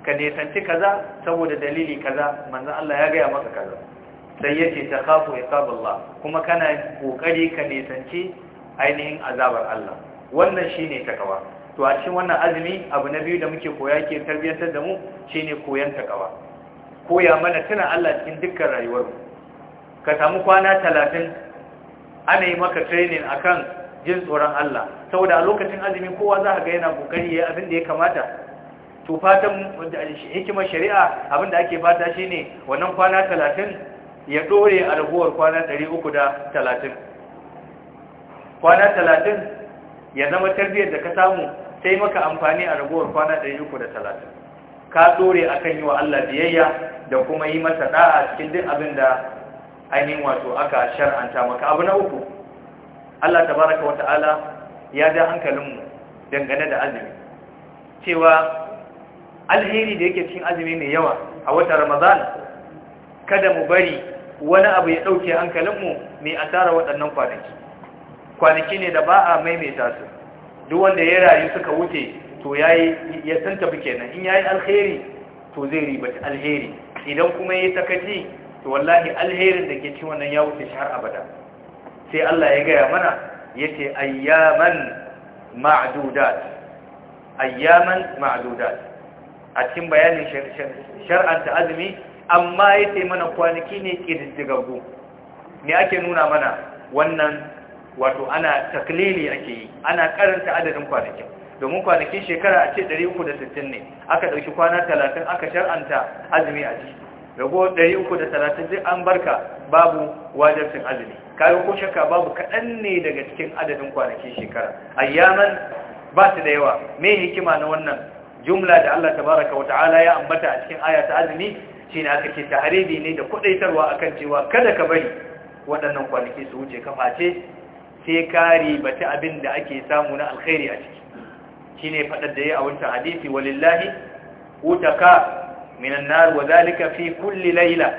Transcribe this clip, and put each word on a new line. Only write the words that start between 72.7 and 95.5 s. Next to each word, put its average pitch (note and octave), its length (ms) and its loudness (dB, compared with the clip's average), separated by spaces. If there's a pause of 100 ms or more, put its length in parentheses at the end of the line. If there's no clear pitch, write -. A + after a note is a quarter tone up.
ya D#3+ 200 -2
san G3 160 -4
tafi D#3 240 0
kenan. A#2+ 320 -6
In F#3 80 -10
yayi F#3 240 4
alheri, G3 560 0 (500)
to C#3 140 -6
zai D3+ 160 -2
ribaci B2+ 400 -6
alheri. C#3+ 480 -4 (320)
Idan D#3 320 0
kuma F#3 160 -6
yayi F#3 240 0
sakaci, F#3 480 -4 (400)
to C3+ 60 -8
wallahi E3 420 2
alherin F#3 560 0
da C#3+ 80 -6
ke D3 160 -10
cikin D#3+ 160 -12
wannan D3 240 -6
ya D3+ 100 2
wuce D3 220 -2
shi B2+ 140 -12
har C#3 100 -4
abada. B2 320 -8 (920)
Sai D#3+ 120 0
Allah D#3+ 320 4
ya C#3+ 80 2
gaya C#3+ 240 6
mana, E3+ 220 2 (500)
yace D3+ 320 -4
ayyaman D#3 840 4 (840)
ma'dudat. C3 800 2 (1000)
Ayyaman D#3+ 800 2
ma'dudat. A#2+ 560 -4 (800)
A B2+ 100 0 (100)
cikin E3+ 160 -8
bayanin D#3 400 4
shar-, C#3 260 -8
shar-, C#3 220 -10 (300)
shar'anta E3 480 2
azumi, E3+ 400 -2 (320)
amma F3+ 480 4
ya G3+ 180 2
ce F#3+ 100 -2
mana F3+ 300 -2
kwanaki E3+ 460 -2
ne F#3 260 -6
ƙididdigaggu. C3 720 -6 (840)